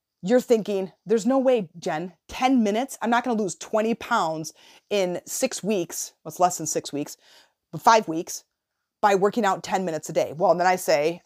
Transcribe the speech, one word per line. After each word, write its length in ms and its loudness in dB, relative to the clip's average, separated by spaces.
you're 180 2
thinking, 540 0
"There's 200 0
no 120 2
way, 400 2
Jen, 360 -6
ten 340 2
minutes? 380 -2
I'm 80 -2
not 160 2
gonna 160 0
lose 140 -4
twenty 400 -2
pounds 580 -2
in 360 0
six 360 -4
weeks." 520 -4
Well, 60 -14
it's 100 -12
less 180 2
than 100 -8
six 260 -6
weeks, 240 -6
but 80 -10
five 260 6
weeks 380 -8
by 140 4
working 300 2
out 180 0
ten 200 -2
minutes 260 -6
a 40 -12
day. 220 0
Well, 160 4
and 80 2
then 80 2
I 100 4
say, 480 0